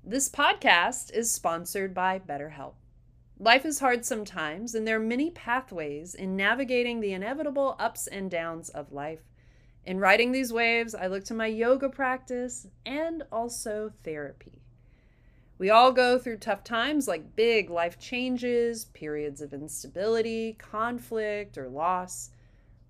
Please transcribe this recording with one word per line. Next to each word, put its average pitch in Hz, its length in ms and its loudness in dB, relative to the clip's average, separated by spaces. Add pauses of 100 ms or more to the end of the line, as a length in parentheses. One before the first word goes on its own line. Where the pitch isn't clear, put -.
This 254 260 -2
podcast 208 840 4
is 226 180 0
sponsored 180 600 -2
by 185 240 0
BetterHelp. 147 560 -10 (640)
Life 233 280 6
is 302 140 -2
hard 247 240 2
sometimes, 196 720 -6
and 220 140 -2
there 220 80 2
are 220 40 2
many 247 300 0
pathways 180 880 -4
in 190 200 -4
navigating 240 640 0
the 202 140 -2
inevitable 269 640 -2
ups - 300 -4
and 196 220 -8
downs 165 400 -6
of 143 220 -12
life. 151 280 -10 (680)
In 185 140 -4
riding 214 320 6
these 262 200 0
waves, 233 440 2
I 185 100 -4
look 190 200 -4
to 226 100 -6
my 220 100 0
yoga 233 420 2
practice 254 760 -4 (180)
and 311 380 -4 (100)
also 220 600 -6 (120)
therapy. - 600 -10 (960)
We 185 100 2
all 240 220 10
go 247 260 6
through 247 200 -4
tough 196 260 -4
times 254 440 0
like 165 280 -4
big 220 340 4
life 170 300 -2
changes, 240 840 -2
periods 151 540 -6
of 143 140 -10
instability, 220 1000 -2
conflict, 214 1040 -6
or 131 100 -8
loss. 180 640 -2 (580)